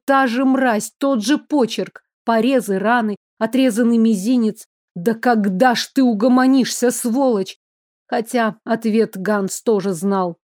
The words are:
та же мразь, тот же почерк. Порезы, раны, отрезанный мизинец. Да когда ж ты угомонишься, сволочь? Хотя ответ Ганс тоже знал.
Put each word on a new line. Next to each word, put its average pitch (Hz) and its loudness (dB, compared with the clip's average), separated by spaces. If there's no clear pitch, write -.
та 269 2
же 240 -2
мразь, 262 0
тот 269 0
же 269 2
почерк. - -4
Порезы, 226 0
раны, 214 0
отрезанный 233 2
мизинец. 220 0
Да 202 -2
когда 226 2
ж - -6
ты 269 2
угомонишься, 247 2
сволочь? 240 -2
Хотя 226 -2
ответ 226 -2
Ганс 196 -4
тоже 202 0
знал. 180 -2